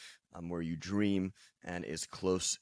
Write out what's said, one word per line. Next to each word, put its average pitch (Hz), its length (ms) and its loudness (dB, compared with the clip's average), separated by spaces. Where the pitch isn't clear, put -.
um, 87 160 -8
where 85 120 -2
you 82 140 -2
dream 95 580 2
and 87 220 -4
is 78 220 -6
close - 540 0